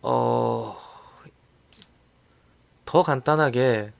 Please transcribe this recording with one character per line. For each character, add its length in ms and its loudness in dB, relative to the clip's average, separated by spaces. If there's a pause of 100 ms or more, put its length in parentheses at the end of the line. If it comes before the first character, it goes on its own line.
어, 720 -2 (2000)
더 160 4
간단하게 1000 0